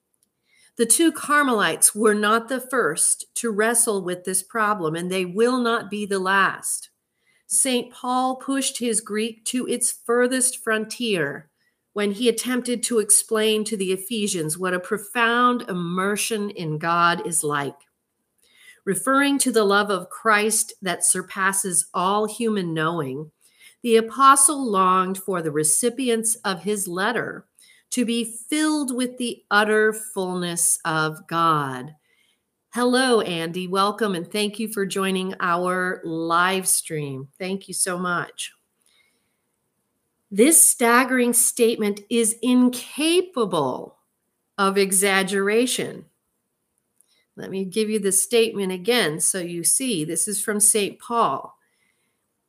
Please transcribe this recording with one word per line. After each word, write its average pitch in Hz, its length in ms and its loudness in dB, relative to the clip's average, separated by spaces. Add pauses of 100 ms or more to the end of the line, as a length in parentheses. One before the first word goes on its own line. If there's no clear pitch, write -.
(760)
The 233 100 2
two 320 260 4
Carmelites 247 800 2
were 208 200 4
not 214 340 0
the 247 120 -4
first - 760 -2
to 233 140 -4
wrestle 214 520 0
with 175 220 -6
this 190 180 -4
problem, 208 520 -2
and 175 160 -4
they 190 140 -2
will 226 340 0
not 226 320 -2
be 208 160 -6
the 196 120 -2
last. 185 720 0 (560)
Saint - 460 0
Paul 254 440 -2
pushed 269 420 -4
his 226 220 -2
Greek 220 460 -6
to 254 200 -4
its 240 260 -2
furthest 247 720 0
frontier 214 840 -4 (460)
when 208 180 -2
he 233 160 0
attempted 240 540 -2
to 240 160 0
explain 214 640 2
to 220 120 -6
the 190 160 -2
Ephesians 185 640 -4
what 185 160 -2
a 180 60 -2
profound 233 800 0
immersion 196 880 -4
in 156 260 -6
God 170 500 2
is 165 160 -2
like. 143 340 -4 (1080)
Referring 269 540 2
to 254 120 2
the 220 140 4
love 202 260 4
of 180 200 -4
Christ 208 720 0
that 180 220 -4
surpasses 190 920 0
all 202 320 2
human 208 480 -2
knowing, 156 560 -2 (520)
the 226 140 4
apostle 269 640 6
longed 185 540 4
for 185 240 -4
the 160 100 -2
recipients 226 840 0 (100)
of 180 200 -4
his 202 220 -2
letter 185 600 -4 (440)
to 247 140 0
be 233 200 -2
filled 302 720 -2
with 247 220 -4
the - 340 -6
utter 214 420 2
fullness 180 920 -4
of 156 440 -2
God. 151 640 0 (800)
Hello, 247 480 2
Andy. 170 460 -4
Welcome, 202 460 0
and 170 160 -6
thank 208 280 -4
you 220 100 -4
for 202 160 -2
joining 190 560 -2
our 180 640 0
live 170 640 0
stream. 139 600 -4 (100)
Thank 196 300 -8
you 180 60 -12
so 180 220 -2
much. 175 560 -6 (1800)
This 254 320 6
staggering 240 720 4
statement 220 680 0 (100)
is 233 320 2
incapable 247 1500 0 (640)
of 196 180 2
exaggeration. 196 1300 0 (1300)
Let - 140 -12
me 190 140 -6
give 214 240 -2
you 214 120 0
the 190 120 0
statement 202 600 0
again 180 480 0
so - 180 -2
you 175 240 -8
see. 202 420 0
This 165 220 -4
is 202 160 -6
from 208 160 -2
Saint 202 400 2
Paul. 202 580 -2 (920)